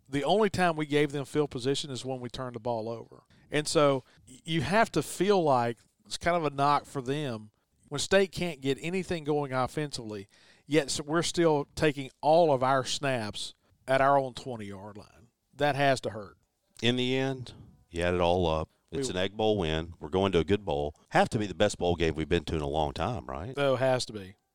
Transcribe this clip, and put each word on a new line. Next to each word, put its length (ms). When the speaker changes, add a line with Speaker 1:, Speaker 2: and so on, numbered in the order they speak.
Speaker 1:
The 140
only 260
time 280
we 100
gave 240
them 140
field 260
position 400
is 140
when 160
we 80
turned 260
the 60
ball 280
over. 360
And 160
so 380
y-, 160
you 160
have 320
to 100
feel 400
like 360
it's 100
kind 200
of 80
a 100
knock 320
for 160
them 480
when 100
State 320
can't 300
get 200
anything 440
going 280
offensively, 760
yet 180
s-, 140
we're 240
still 500
taking 360
all 320
of 100
our 220
snaps 720
at 120
our 160
own 180
twenty-yard 640
line. 300
That 180
has 280
to 80
hurt. 260
Speaker 2:
In 140
the 220
end, 380
you 140
add 100
it 60
all 260
up. 220
It's 160
Speaker 1:
We 60
Speaker 2:
an 60
Egg 160
Bowl 220
win. 400
We're 100
going 240
to 60
a 60
good 200
bowl. 300
Have 220
to 80
be 80
the 80
best 220
bowl 200
game 180
we've 140
been 160
to 100
in 80
a 60
long 240
time, 340
right? 300
Speaker 1:
Oh, 180
it 40
has 280
to 60
be. 240